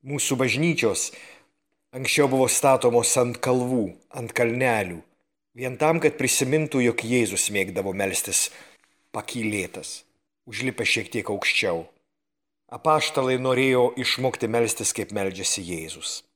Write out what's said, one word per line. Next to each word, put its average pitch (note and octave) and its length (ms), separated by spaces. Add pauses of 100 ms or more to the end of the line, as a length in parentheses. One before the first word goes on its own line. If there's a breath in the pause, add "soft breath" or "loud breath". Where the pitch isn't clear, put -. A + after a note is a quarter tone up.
Mūsų C#3 400
bažnyčios B2+ 680 (800 loud breath)
anksčiau C#3 320
buvo C3 240
statomos B2+ 720
ant A#2+ 160
kalvų, B2 560 (160)
ant A#2+ 240
kalnelių, A#2 640 (560)
vien B2+ 240
tam, D#3+ 240
kad D3+ 160
prisimintų, C3+ 720
jog A2+ 160
Jėzus A2 480
mėgdavo F#2+ 400
melstis G2 560 (640 loud breath)
pakylėtas, G#2 880 (480)
užlipęs A2+ 400
šiek - 240
tiek A2 160
aukščiau. F#2 560 (800)
Apaštalai C3+ 720
norėjo B2+ 560
išmokti B2 560
melstis, A2+ 400
kaip G2+ 240
meldžiasi G2 480
Jėzus. D#2+ 600 (120)